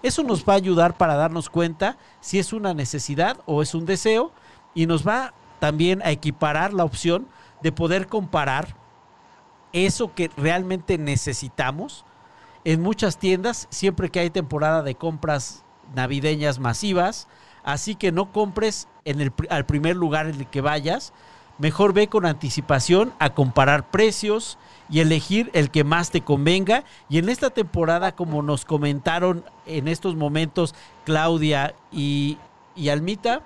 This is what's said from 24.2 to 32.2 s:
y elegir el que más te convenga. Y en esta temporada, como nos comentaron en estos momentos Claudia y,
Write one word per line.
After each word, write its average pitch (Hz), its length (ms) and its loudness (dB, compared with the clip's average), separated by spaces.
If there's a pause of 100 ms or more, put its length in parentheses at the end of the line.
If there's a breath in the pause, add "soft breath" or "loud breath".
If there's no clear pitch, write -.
y 156 100 2
elegir 160 540 2
el 147 160 4
que 151 140 2
más 165 260 0
te 165 120 0
convenga. 180 600 2 (240 loud breath)
Y 147 100 2
en 175 100 2
esta 247 220 0
temporada, 175 640 0
como 156 280 -4
nos 143 220 -2
comentaron 165 800 0 (220)
en 151 220 -4
estos 165 280 -2
momentos 156 580 -2 (300 loud breath)
Claudia 156 680 0 (160)
y, 143 480 -2 (380)